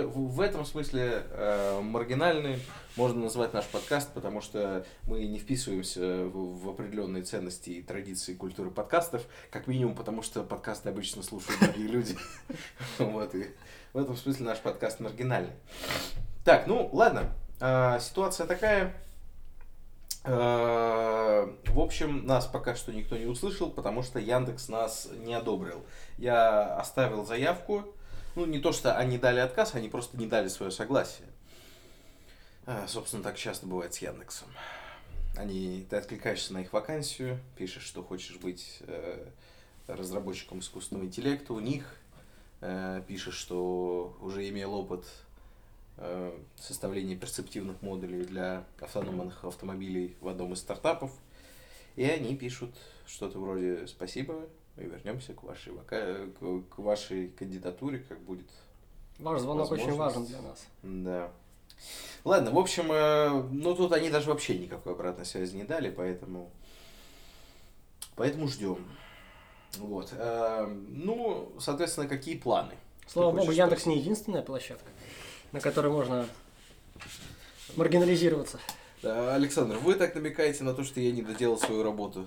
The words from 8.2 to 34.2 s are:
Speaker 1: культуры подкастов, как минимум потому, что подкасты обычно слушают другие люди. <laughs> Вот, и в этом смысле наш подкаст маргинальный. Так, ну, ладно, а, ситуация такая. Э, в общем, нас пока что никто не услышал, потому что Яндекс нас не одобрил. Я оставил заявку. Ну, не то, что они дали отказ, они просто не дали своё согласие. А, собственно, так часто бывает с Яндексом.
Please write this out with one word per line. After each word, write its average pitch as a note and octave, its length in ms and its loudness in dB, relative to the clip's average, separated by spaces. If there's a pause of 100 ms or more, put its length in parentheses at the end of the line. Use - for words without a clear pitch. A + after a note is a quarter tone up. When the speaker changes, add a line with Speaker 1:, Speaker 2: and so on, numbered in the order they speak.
Speaker 1:
культуры F#2 340 -6
подкастов, E3 540 2 (260)
как - 180 -8
минимум C3 280 2
потому, A2 280 -4
что G#2+ 200 -4
подкасты G#2+ 460 -6
обычно G2 340 -4
слушают - 380 -4
другие G#2+ 260 4
люди. A2+ 300 0 (400)
<laughs> - 420 -10
Вот, G#2+ 340 0
и F#2+ 160 -4 (440)
в B2+ 40 -2
этом C3+ 200 0
смысле C3 280 -2
наш A2+ 140 -2
подкаст - 400 -2
маргинальный. A2 540 -2 (920)
Так, D#3 240 10
ну, A3 260 4
ладно, G#3 400 6 (280)
а, B2+ 380 6
ситуация F#3+ 460 0
такая. F#3 480 4 (1300)
Э, A2+ 1300 4 (140)
в - 140 8
общем, D3 480 2
нас B2+ 180 6
пока B2 300 -2
что - 180 -6
никто A2 240 -2
не A2+ 80 -2
услышал, E3 460 -2
потому A#2 320 -2
что B2+ 160 -4
Яндекс A#2+ 500 0
нас A2+ 400 -2 (160)
не A#2 80 -4
одобрил. F#2 500 -2 (360)
Я A2+ 580 8
оставил A2 480 2
заявку. E3+ 580 0 (520)
Ну, F3 100 0
не D#3 140 0
то, D#3 120 4
что C3 260 4
они B2+ 200 2
дали B2 220 6
отказ, C3 360 2
они A2 140 -4
просто B2 280 -6
не A2+ 100 -2
дали G#2+ 200 4
своё F#2+ 240 -4
согласие. A2+ 560 0 (1400)
А, G#2+ 220 -6
собственно, G#2+ 340 -6
так G2+ 160 -6
часто G2 300 -6
бывает F2+ 260 -4
с - 60 -6
Яндексом. - 480 -10 (880)